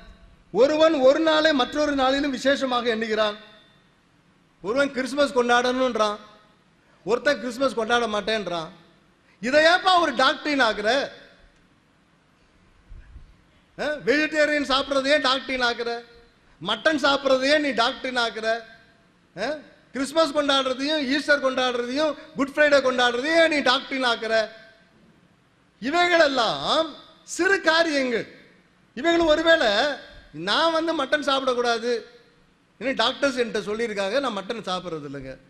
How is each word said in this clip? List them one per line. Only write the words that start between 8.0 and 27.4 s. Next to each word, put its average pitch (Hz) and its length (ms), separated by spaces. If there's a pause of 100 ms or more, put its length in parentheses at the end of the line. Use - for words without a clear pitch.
மாட்டேன்றான். 202 600 (760)
இதை 277 220
ஏப்பா 359 360
ஒரு 294 160
doctrine 277 460
ஆக்குற? 220 480 (2750)
ஆ? 220 60 (200)
vegetarian 294 640
சாப்பிட்றதையே 277 520
doctrine 262 400
ஆக்குற? 233 380 (600)
மட்டன் 226 420
சாப்பிட்றதையே 277 560
நீ 285 120
டாக்டரின் 254 460
ஆக்குற? 226 440 (760)
ஆ? 254 220 (340)
Christmas 285 440
கொண்டாடுறதையும், 277 720
Easter 277 400
கொண்டாடுறதையும், 254 720 (180)
Good 269 200
Friday 294 240
கொண்டாடுறதையும் 254 680
நீ 302 140
டாக்டரின் 262 420
ஆக்குற? 220 460 (1300)
இவைகளெல்லாம் 285 1120 (280)
சிறு 381 380